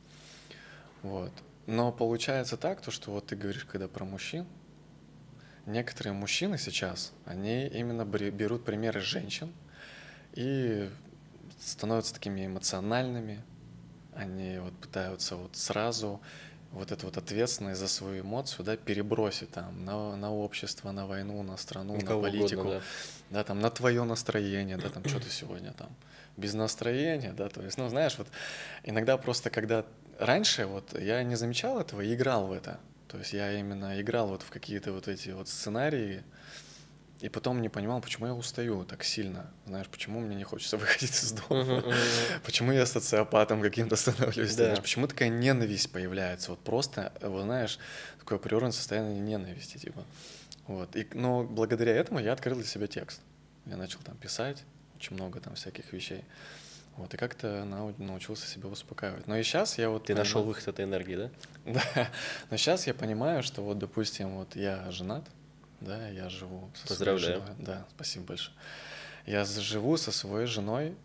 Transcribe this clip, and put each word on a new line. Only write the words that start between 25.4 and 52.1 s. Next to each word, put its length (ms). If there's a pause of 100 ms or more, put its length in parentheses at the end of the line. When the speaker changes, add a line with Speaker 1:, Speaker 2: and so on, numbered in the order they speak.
Speaker 1:
там 180 (460)
без 200
настроения?», 760
да, 160
то 140
есть, 160
ну, 120
знаешь, 280
вот 100 (560)
иногда 340
просто, 340
когда 340 (340)
раньше 460
вот 340
я 240
не 120
замечал 440
этого 220
и 140
играл 320
в 40
это, 280 (280)
то 120
есть 140
я 260
именно 420
играл 280
вот 120
в 80
какие-то 440
вот 140
эти 220
вот 200
сценарии, 760 (960)
и 80
потом 320
не 80
понимал, 320
почему 260
я 60
устаю 500
так 220
сильно, 440 (160)
знаешь, 220
почему 320
мне 160
не 80
хочется 340
<laughs> 60
выходить 280 (120)
из 80
дома, 320
Speaker 2:
Мгм, 140
мгм, 100
мгм. 560
Speaker 1:
почему 300
я 120
социопатом 760
каким-то 340
становлюсь, 600
Speaker 2:
Да. 100
Speaker 1:
знаешь, 160
почему 260
такая 220
ненависть 600
появляется, 600
вот 80
просто, 600
вот 220
знаешь, 360 (400)
такое 200
природное 320
состояние 500
ненависти, 560
типа. 260 (640)
Вот. 300
И, 160
но 300
благодаря 520
этому 240